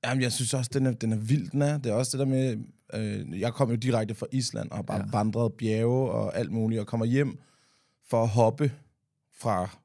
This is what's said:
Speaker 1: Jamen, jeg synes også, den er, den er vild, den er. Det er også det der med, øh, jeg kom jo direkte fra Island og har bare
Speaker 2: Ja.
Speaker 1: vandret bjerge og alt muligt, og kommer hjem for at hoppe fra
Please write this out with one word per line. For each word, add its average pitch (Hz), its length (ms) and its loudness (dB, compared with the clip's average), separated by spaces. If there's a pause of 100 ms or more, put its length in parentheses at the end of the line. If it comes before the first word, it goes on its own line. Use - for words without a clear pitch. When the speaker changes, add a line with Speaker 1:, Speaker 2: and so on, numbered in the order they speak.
Speaker 1:
Jamen, 127 160 2
jeg 123 100 2
synes 120 220 -2
også, 127 200 -2
den 131 120 2
er, 131 60 4
den 113 200 -2
er 110 60 0
vild, 113 320 0
den 143 120 0
er. 147 160 2
Det 127 140 -4
er - 40 0
også 127 220 0
det - 100 -4
der 135 60 2
med, 131 240 0 (360)
øh, 104 480 -4
jeg 113 120 0
kom 135 160 2
jo 117 60 2
direkte 113 400 0
fra - 160 -6
Island 120 400 -2
og - 60 -8
har - 60 -6
bare 101 140 -4 (140)
Speaker 2:
Ja. 110 60 0
Speaker 1:
vandret 110 360 2
bjerge 117 580 0
og 107 260 -2
alt 117 140 -2
muligt, 110 300 0
og 101 60 -6
kommer 113 180 -2
hjem 131 320 2 (720)
for 113 140 4
at 113 60 2
hoppe 117 420 4 (680)
fra 95 300 0 (160)